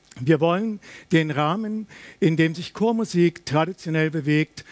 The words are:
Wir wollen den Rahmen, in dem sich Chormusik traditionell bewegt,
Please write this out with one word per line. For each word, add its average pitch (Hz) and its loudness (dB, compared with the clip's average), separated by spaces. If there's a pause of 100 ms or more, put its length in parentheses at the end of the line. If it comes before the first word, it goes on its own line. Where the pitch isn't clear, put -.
(200)
Wir 139 2
wollen 196 0 (320)
den 156 2
Rahmen, 208 -2 (340)
in 160 2
dem 160 2
sich 170 -12
Chormusik 208 0
traditionell 160 0
bewegt, 151 -2